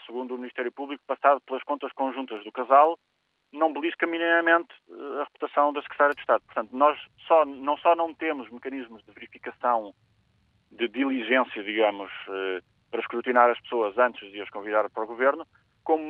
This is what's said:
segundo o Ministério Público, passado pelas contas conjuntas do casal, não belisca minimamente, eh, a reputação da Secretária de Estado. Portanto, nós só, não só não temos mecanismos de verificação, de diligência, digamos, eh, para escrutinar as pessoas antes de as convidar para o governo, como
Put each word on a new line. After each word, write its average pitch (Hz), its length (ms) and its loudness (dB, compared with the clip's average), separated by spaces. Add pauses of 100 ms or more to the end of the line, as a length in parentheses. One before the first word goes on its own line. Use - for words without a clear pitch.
segundo 123 300 -8
o - 20 -10
Ministério 123 340 -6
Público, 139 340 -10
passado 139 360 2
pelas 131 220 -8
contas 139 280 -6
conjuntas 127 540 -6
do 107 60 -12
casal, 139 460 4 (540)
não 156 220 0
belisca 160 320 -4
minimamente, 170 640 2 (200)
eh, 135 320 -10
a - 20 -4
reputação 147 500 0
da 143 80 -4
Secretária 143 320 2
de - 80 -10
Estado. 117 240 2
Portanto, 113 260 -6
nós 139 260 4 (300)
só, 160 180 6
não 139 320 -6
só 170 180 4
não 165 180 -2
temos 143 360 -6
mecanismos 120 540 -12
de - 80 -20
verificação, 117 840 -4 (800)
de 117 160 -4
diligência, 127 760 -2
digamos, 101 480 0 (180)
eh, 95 320 -4 (280)
para 117 120 -6
escrutinar 120 480 2
as 117 120 0
pessoas 107 360 -4
antes 117 340 0
de 101 100 -12
as 92 80 -12
convidar 104 400 -2
para 110 140 -8
o 107 40 -8
governo, 131 380 -2 (380)
como 156 260 0